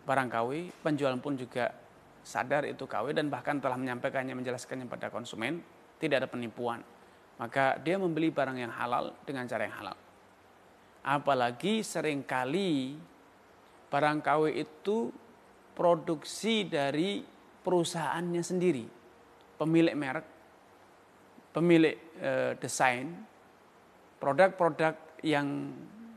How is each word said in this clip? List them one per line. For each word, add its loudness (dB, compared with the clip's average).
barang 2
K -2
W, -2
penjual 2
pun -4
juga -4
sadar 0
itu -8
K -4
W -2
dan -2
bahkan -2
telah -2
menyampaikannya, -4
menjelaskannya -6
pada -8
konsumen, -6
tidak 0
ada -4
penipuan. -6
Maka 2
dia 0
membeli 0
barang -2
yang -6
halal -2
dengan -6
cara -2
yang -8
halal. -10
Apalagi 2
seringkali -2
barang 2
K -4
W 4
itu -4
produksi 2
dari 0
perusahaannya 0
sendiri, 2
pemilik 4
merek, -4
pemilik, 6
eh, 0
desain, 2
produk-produk 4
yang 0